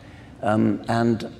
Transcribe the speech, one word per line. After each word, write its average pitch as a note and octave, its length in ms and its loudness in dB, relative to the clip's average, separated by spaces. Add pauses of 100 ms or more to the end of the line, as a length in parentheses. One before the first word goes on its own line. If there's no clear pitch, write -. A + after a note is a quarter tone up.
(420)
Um, G#2+ 460 2
and A#2 520 0